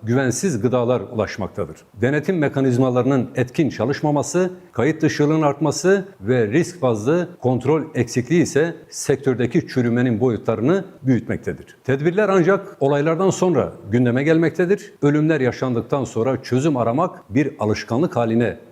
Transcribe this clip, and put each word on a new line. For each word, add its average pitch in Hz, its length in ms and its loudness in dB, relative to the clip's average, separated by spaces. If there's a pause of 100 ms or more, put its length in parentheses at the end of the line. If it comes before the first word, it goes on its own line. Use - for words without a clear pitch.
güvensiz 127 580 0
gıdalar 120 400 0
ulaşmaktadır. 95 720 -6 (260)
Denetim 151 360 0
mekanizmalarının 131 960 2
etkin 131 340 0
çalışmaması, 147 840 -2 (200)
kayıt 156 300 0
dışılığın 151 400 2
artması 160 640 2 (160)
ve 113 260 2
risk 131 340 -2
bazlı 131 480 0 (120)
kontrol 127 420 2 (120)
eksikliği 123 460 0
ise 165 340 0 (140)
sektördeki 127 760 0
çürümenin 120 520 0
boyutlarını 123 680 0 (180)
büyütmektedir. 101 800 -4
Tedbirler 170 460 0
ancak 190 500 0
olaylardan 156 500 2
sonra 135 440 0 (180)
gündeme 123 320 2
gelmektedir. 170 760 0
Ölümler 151 400 2
yaşandıktan 123 600 -2
sonra 127 400 -2
çözüm 135 340 0
aramak 123 520 -2
bir 127 300 0
alışkanlık 113 560 -2
haline 113 420 0 (140)